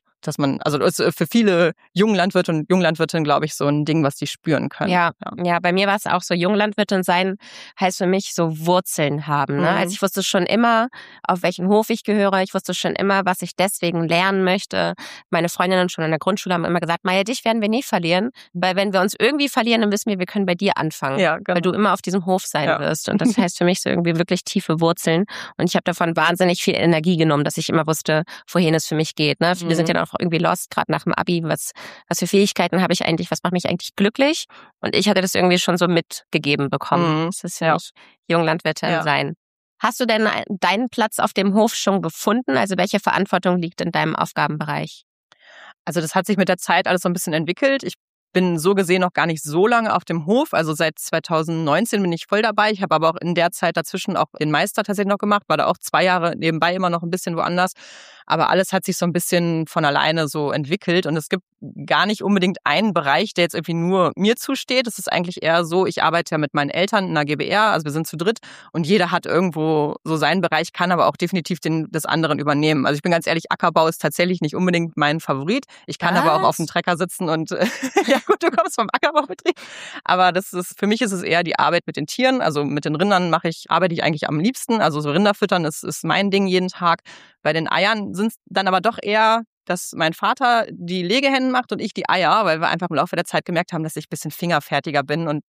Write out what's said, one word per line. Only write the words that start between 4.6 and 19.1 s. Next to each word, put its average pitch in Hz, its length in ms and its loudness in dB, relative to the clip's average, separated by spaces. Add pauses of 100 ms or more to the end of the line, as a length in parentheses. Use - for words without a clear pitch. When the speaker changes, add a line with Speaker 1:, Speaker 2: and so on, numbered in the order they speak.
Speaker 1:
können. - 220 -4
Speaker 2:
Ja, 175 220 2 (120)
Speaker 1:
Ja. - 200 -8
Speaker 2:
ja, 170 160 0
bei 180 120 0
mir 196 140 2
war's 202 180 0
auch 180 160 0
so, - 140 -4
Junglandwirtin 202 680 0
sein 185 340 0 (440)
heißt 190 160 2
für 185 100 0
mich 185 280 0
so 160 320 -2
Wurzeln 151 600 0
haben, 143 300 0
ne? 143 140 2
Speaker 1:
Mhm. 196 80 2
Speaker 2:
Also 185 160 -2
ich - 80 -4
wusste 196 200 -2
schon 180 220 0
immer, 233 440 2 (340)
auf 185 200 0
welchen 180 260 0
Hof 208 200 4
ich 226 160 -2
gehöre. 202 380 2
Ich 190 100 -4
wusste 185 220 -4
schon - 220 -2
immer, 196 280 2
was 185 160 0
ich - 160 -10
deswegen 170 500 0
lernen 190 380 2
möchte. 185 480 0 (380)
Meine 170 180 2
Freundinnen 180 400 2
schon 165 160 -4
in 160 60 0
der 156 80 0
Grundschule 190 360 -2
haben 165 120 -2
immer 175 140 0
gesagt, 170 240 -2
"Maja, 190 200 2
dich 240 220 -6
werden 226 160 0
wir 208 80 0
nie 240 120 0
verlieren, 180 460 0 (240)
weil 180 240 0
wenn 196 160 0
wir 190 80 4
uns 196 180 0